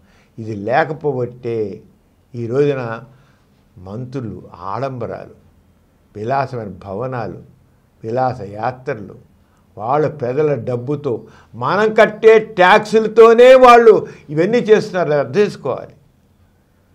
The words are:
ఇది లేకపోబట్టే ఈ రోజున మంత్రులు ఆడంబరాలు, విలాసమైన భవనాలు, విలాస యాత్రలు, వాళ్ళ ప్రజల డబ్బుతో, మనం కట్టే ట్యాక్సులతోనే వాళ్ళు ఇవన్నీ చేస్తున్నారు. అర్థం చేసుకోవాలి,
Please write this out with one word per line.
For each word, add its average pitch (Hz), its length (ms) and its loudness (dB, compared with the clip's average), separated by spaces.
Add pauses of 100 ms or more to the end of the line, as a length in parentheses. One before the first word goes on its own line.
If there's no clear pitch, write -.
(380)
ఇది 110 160 -10
లేకపోబట్టే 120 1300 -6 (520)
ఈ 120 120 -10
రోజున 135 360 -2 (960)
మంత్రులు 110 640 -12 (180)
ఆడంబరాలు, 101 760 -10 (840)
విలాసమైన 120 520 -8
భవనాలు, 98 720 -12 (640)
విలాస 123 360 -4
యాత్రలు, 107 760 -10 (600)
వాళ్ళ 135 320 -2
ప్రజల 139 460 -4
డబ్బుతో, 123 720 -8 (280)
మనం 180 400 -2
కట్టే 220 440 4
ట్యాక్సులతోనే 220 1160 4
వాళ్ళు 240 540 6 (220)
ఇవన్నీ 180 280 0
చేస్తున్నారు. 185 540 0
అర్థం 139 280 -2
చేసుకోవాలి, 143 540 -6 (1000)